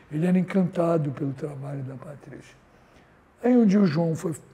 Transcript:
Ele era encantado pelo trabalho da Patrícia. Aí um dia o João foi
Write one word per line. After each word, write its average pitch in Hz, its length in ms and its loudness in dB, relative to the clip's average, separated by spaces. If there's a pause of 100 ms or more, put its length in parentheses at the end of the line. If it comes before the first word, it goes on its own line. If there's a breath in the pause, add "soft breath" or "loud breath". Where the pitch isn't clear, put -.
(120 soft breath)
Ele 156 140 -2
era 180 120 4
encantado 170 760 0
pelo 135 200 -6
trabalho 139 500 -10
da 131 120 -12
Patrícia. 135 600 -18 (880 soft breath)
Aí 247 140 4
um 233 100 6
dia 196 140 4
o 196 60 6
João 165 280 0
foi 160 200 -6 (200)